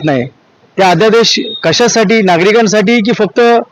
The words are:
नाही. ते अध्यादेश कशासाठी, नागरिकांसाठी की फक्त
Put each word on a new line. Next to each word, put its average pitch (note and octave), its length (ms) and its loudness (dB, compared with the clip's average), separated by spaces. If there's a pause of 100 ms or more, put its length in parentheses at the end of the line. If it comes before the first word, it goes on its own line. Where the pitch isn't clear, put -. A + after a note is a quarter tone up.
नाही. C3+ 220 -2 (520)
ते F#3+ 40 0
अध्यादेश G3+ 580 2 (220)
कशासाठी, G#3+ 600 0
नागरिकांसाठी G#3 760 0
की A3+ 120 0
फक्त G#3+ 280 -2 (320)